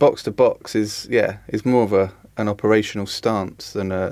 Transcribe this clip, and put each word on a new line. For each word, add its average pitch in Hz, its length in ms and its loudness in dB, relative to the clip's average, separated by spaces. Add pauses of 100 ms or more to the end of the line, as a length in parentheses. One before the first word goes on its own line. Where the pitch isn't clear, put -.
box 139 240 4
to 110 80 -4
box - 420 0
is, 107 340 -2
yeah, 107 280 0 (120)
is - 160 -6
more 123 200 4
of 101 80 -2
a, 95 200 2 (240)
an 107 120 -2
operational 104 580 0
stance - 640 -6
than 95 200 -4
a, 92 200 -2